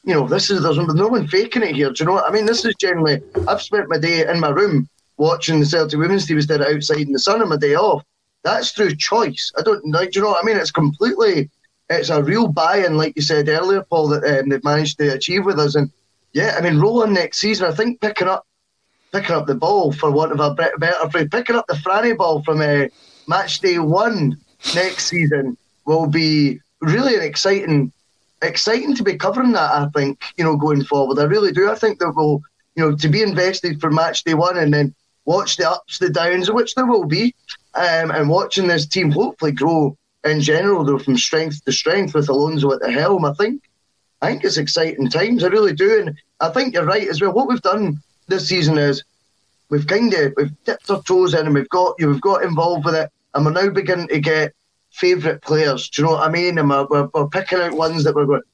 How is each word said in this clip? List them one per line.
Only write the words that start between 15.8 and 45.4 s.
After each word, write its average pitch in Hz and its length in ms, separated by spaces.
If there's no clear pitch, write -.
yeah, 214 260
I 165 40
mean, 165 180
roll 226 240
on 208 100
next 170 260
season. 196 300
I 156 60
think 240 240
picking 208 300
up, - 160
picking 190 240
up 151 120
the - 80
ball, 165 360
for 151 200
want 151 200
of 143 80
a 147 140
be-, 160 240
better 165 320
phrase, 156 200
picking 240 260
up 226 120
the 170 60
Franny 208 420
ball 160 280
from, 156 180
uh, 143 240
match 185 320
day 180 200
one 170 580
next 180 340
season 147 500
will 156 220
be 151 520
really 220 340
an 175 80
exciting, 160 680
exciting 254 540
to 233 80
be 196 140
covering 247 360
that, 165 180
I 147 180
think, 139 320
you 170 80
know, 156 100
going 147 280
forward. 139 360
I 147 40
really 190 280
do. 185 200
I 220 40
think 214 240
that 165 160
we'll, 151 260
you 160 100
know, 147 100
to 156 140
be 208 140
invested 180 580
for 160 100
match 160 320
day 165 120
one 175 220
and 151 160
then 147 200
watch 180 320
the 165 120
ups, - 300
the 180 100
downs, 180 420
which 233 240
there 254 100
will 220 200
be, 190 280
um, 165 360
and 147 180
watching 185 380
this 156 180
team 165 260
hopefully 160 400
grow 147 440
in 151 180
general, 165 420
though, 135 160
from 131 180
strength 156 480
to 135 60
strength 165 420
with 147 160
Alonso 143 420
at 123 100
the 123 100
helm. 160 340
I 139 80
think, 220 300
I 151 100
think - 120
it's 190 140
exciting 151 520
times. 190 340